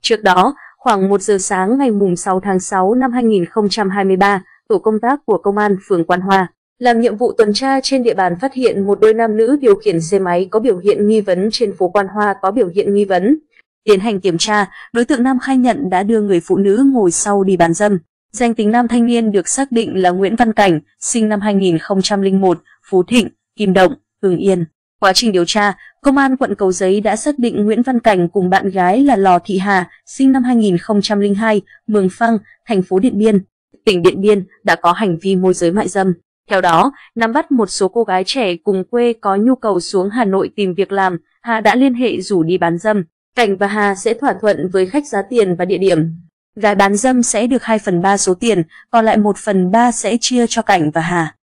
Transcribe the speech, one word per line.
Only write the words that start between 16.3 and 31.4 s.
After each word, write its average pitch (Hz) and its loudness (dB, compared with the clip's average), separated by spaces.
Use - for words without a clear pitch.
phụ 180 -2
nữ 202 2
ngồi 208 2
sau 202 0
đi 190 2
bán 170 2
dâm. 208 0
Danh 233 -2
tính 214 0
nam 240 2
thanh 233 2
niên 233 0
được 196 -2
xác 269 -4
định 220 -2
là 180 4
Nguyễn 190 -2
Văn 226 2
Cảnh, 185 2
sinh 220 -2
năm 208 -2
hai 208 -2
nghìn 185 0
không 190 -2
trăm 196 -2
linh 196 0
một, 180 2
Phú 180 2
Thịnh, 233 0
Kim 196 -2
Động, 180 2
Hưng 185 0
Yên. 185 0
Quá 190 2
trình 220 0
điều 175 2
tra, 208 -2
Công 277 2
an 269 2
quận 202 -2
Cầu 190 0
Giấy 196 0
đã 208 -2
xác 294 -4
định 233 -2
Nguyễn 220 0
Văn 247 -2
Cảnh 180 2
cùng 180 -2
bạn 196 0
gái 190 0
là 269 4
Lò 185 2
Thị 190 -4
Hà, 190 -2
sinh 269 2
năm 262 0
hai 247 0
nghìn 202 2
không 208 -2
trăm 202 -2
linh 202 0
hai, 214 0